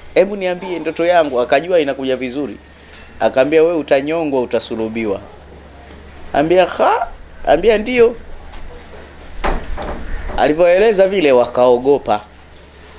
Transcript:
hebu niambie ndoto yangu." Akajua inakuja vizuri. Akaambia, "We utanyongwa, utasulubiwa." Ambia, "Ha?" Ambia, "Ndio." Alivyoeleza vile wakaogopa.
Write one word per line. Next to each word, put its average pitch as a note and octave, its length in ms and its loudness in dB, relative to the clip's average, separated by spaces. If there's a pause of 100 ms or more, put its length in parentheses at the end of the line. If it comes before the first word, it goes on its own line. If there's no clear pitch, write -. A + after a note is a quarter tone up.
(140)
hebu G3+ 220 2
niambie F3+ 420 -6
ndoto D#3 280 -4
yangu." D3+ 340 2
Akajua D#3 400 2
inakuja C3+ 360 -2
vizuri. B2 400 -8 (640)
Akaambia, C#3+ 420 4
"We E3+ 140 2
utanyongwa, C#3+ 640 0
utasulubiwa." A2+ 800 -4 (1120)
Ambia, E3 340 4
"Ha?" A4 420 0 (380)
Ambia, G#3 320 4
"Ndio." A#3 380 2 (2250)
Alivyoeleza F3+ 720 4
vile E3+ 240 2
wakaogopa. B2 880 2 (800)